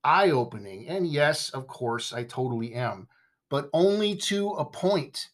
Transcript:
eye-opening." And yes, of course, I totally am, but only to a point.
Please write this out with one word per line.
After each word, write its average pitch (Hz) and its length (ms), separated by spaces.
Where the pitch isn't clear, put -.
eye-opening." 123 840
And 180 180
yes, 147 440
of 131 160
course, 117 460
I 120 120
totally 120 500
am, 113 340
but 143 240
only 202 440
to 202 340
a 160 140
point. - 680